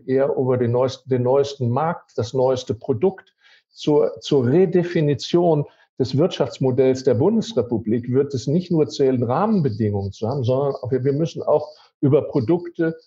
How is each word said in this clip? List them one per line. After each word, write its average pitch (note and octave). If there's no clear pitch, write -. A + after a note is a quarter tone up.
eher C3+
über B2+
den A#2
neuesten, B2
den B2
neuesten C3
Markt, D#3
das A2+
neueste B2+
Produkt C#3
zur, -
zur C3+
Redefinition E3
des B2+
Wirtschaftsmodells C3
der C3
Bundesrepublik A#2+
wird C#3
es B2+
nicht F3
nur D#3
zählen, B2+
Rahmenbedingungen A#2
zu -
haben, C3+
sondern C3+
auch, A#2
wir, B2+
wir C#3
müssen D#3+
auch D3
über C#3
Produkte, D#3+